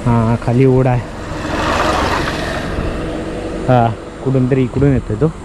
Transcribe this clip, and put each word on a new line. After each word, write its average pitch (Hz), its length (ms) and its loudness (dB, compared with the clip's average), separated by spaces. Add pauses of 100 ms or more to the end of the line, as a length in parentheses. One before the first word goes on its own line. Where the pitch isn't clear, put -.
हां, 117 420 2
खाली 123 180 4
ओढा 131 260 6
आहे, 120 120 0 (2750)
हां, 120 240 4 (340)
कुठून 131 260 2
तरी 131 120 4
इकडून 135 300 2
येतोय 110 240 0
तो 151 160 2 (120)